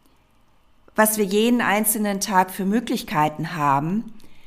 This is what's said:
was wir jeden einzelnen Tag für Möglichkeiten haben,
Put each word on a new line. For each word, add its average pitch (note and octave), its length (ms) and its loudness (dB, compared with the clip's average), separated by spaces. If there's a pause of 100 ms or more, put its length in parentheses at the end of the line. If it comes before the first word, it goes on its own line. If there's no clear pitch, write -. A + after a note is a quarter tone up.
(960)
was G#3+ 220 4
wir G#3+ 60 2
jeden A3 360 2
einzelnen G#3 600 0
Tag F#3+ 300 2
für F#3+ 140 -6
Möglichkeiten E3 920 -2
haben, D#3 600 0 (320)